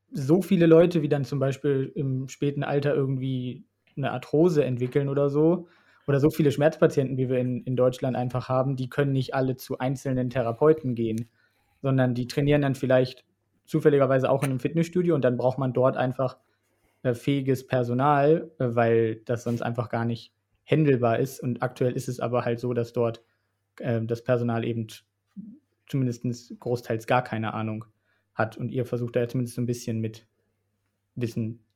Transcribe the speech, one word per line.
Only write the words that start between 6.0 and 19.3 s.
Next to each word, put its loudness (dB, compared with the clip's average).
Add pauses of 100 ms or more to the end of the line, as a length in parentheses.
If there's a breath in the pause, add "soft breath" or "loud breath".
oder 4
so 4
viele 2
Schmerzpatienten, 2
wie -2
wir 0
in, -2
in -4
Deutschland 0
einfach -4
haben, 0
die -6
können 0
nicht -2
alle 0
zu -10
einzelnen -2
Therapeuten 2
gehen, -4 (520)
sondern 0
die -4
trainieren 2
dann 0
vielleicht 0 (420)
zufälligerweise 4
auch 2
in -2
einem -2
Fitnessstudio 0
und 2
dann 2
braucht 0
man -2
dort 2
einfach, -2 (680)
äh, 0
fähiges -2
Personal, 2
äh, -2
weil 2 (100)
das -4